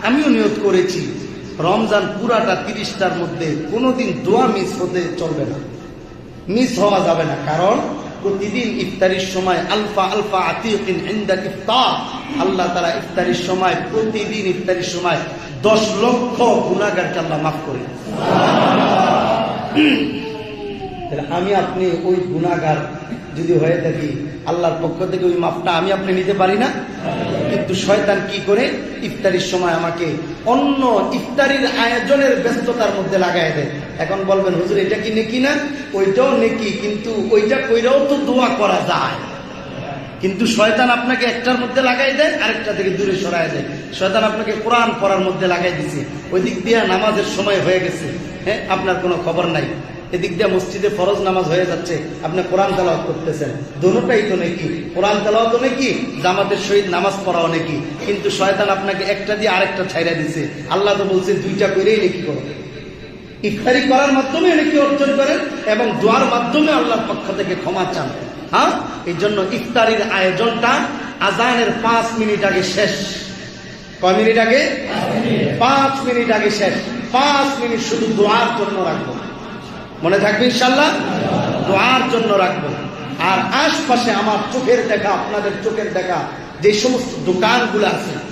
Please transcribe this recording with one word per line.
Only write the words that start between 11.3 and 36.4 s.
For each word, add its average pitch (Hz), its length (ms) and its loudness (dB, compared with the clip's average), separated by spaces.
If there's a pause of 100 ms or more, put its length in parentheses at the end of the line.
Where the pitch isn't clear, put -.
ইফতার, - 720 -2 (220)
আল্লাহ 185 260 0
তাআলা 170 220 0
ইফতারির - 440 -2
সময়, 185 420 0 (160)
প্রতিদিন 214 540 -2
ইফতারির 180 380 0
সময় 175 340 -2 (440)
দশ 214 280 4 (120)
লক্ষ 240 400 2
গুনাহগারকে 190 760 2
আল্লাহ 156 220 -2
মাফ 156 120 0 (120)
করে। 135 140 -6 (3250)
তাহলে 147 260 -6
আমি 190 200 2
আপনি 185 300 0 (180)
ওই 185 120 2
গুনাহগার 165 600 0 (600)
যদি 165 200 2
হয়ে 160 240 2
থাকি, 156 460 -2 (180)
আল্লাহর 165 360 0
পক্ষ 170 300 -2
থেকে 180 140 0
ওই 175 80 4
মাফটা 170 380 0
আমি 175 200 2
আপনি 190 220 0
নিতে 185 200 2
পারি 190 240 4
না? 240 100 2 (840)
কিন্তু - 260 0
শয়তান 196 460 2 (100)
কি 190 140 -4
করে? 208 240 4 (320)
ইফতারির 180 380 0
সময় 180 320 0
আমাকে 165 340 0 (400)
অন্য 262 680 2
ইফতারির 269 540 0 (120)
আয়োজনের 240 560 2
ব্যস্ততার 233 600 0
মধ্যে 190 200 0
লাগায় 170 340 2
দেয়। 147 180 -2 (300)
এখন 190 180 -2 (100)
বলবেন, 190 260 4
"হুজুর, 175 240 0
এটা 196 180 2
কি 220 180 -4
নেকি 220 260 0
না?" 269 100 4 (440)
ওইটাও 233 440 4
নেকি, 226 340 0